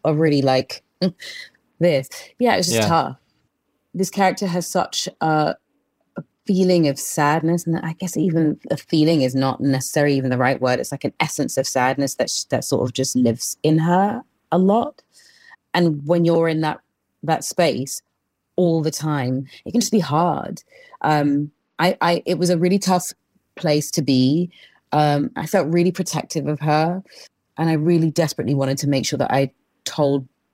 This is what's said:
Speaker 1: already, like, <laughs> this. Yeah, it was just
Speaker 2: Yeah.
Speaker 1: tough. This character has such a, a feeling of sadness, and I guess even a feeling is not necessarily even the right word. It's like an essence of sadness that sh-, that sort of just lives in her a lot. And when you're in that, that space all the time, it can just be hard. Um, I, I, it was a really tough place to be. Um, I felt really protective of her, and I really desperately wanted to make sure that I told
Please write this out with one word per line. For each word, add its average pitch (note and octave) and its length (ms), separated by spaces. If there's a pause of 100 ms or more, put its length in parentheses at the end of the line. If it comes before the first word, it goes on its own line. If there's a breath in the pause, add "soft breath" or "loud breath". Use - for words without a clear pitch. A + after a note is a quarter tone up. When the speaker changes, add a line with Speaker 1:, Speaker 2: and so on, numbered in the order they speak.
Speaker 1:
already, D3+ 360
like, C3 420 (180)
<laughs> F3+ 120 (680 loud breath)
this. D#3 300 (300 loud breath)
Yeah, A#3+ 140
it - 40
was E3+ 100
just A2+ 140
Speaker 2:
Yeah. G#2+ 60
Speaker 1:
tough. C3+ 300 (760)
This F#3 160
character G3 380
has F3 200
such - 400 (140)
a, D#3 340 (600)
a E3 60 (220)
feeling F3+ 420
of C#3 120
sadness, D#3+ 680
and E3 120
I D#3+ 140
guess F3+ 240
even D#3 420 (120)
a C#3 60
feeling D#3 440
is B2+ 140
not C3+ 260
necessarily C#3 560
even C3 140
the B2 60
right B2+ 220
word. B2+ 200
It's - 120
like C#3 120
an - 160
essence - 380
of C3 100
sadness C3 480
that - 140
sh-, - 160
that B2 200
sort - 220
of A#2+ 60
just C3 220
lives B2 480
in D#3 160
her G3 440 (280)
a E3+ 60
lot. G#3+ 460 (680 loud breath)
And D#3+ 320
when E3+ 200
you're E3 220
in D#3+ 140
that, D#3 180 (440)
that D#3 200
space C3+ 580 (540)
all E3 260
the D3+ 100
time, C3+ 560 (180 loud breath)
it - 60
can A#3 100
just - 100
be A3 80
hard. D#3 640 (380 loud breath)
Um, D3 500 (280)
I, F3 220
I, F3 240
it F3 120
was E3+ 120
a F3+ 80
really F3+ 220
tough F#3 320 (440)
place D3+ 360
to E3+ 100
be. C#3 480 (420 loud breath)
Um, D3 440
I - 120
felt E3+ 260
really F3 180
protective D#3+ 560
of D3+ 140
her, D#3 420 (540 loud breath)
and E3 120
I D#3+ 40
really D#3+ 380
desperately D3 440
wanted C3+ 240
to C#3+ 80
make C#3 180
sure D3 120
that C#3+ 140
I C3+ 200 (340)
told C#3 420 (260)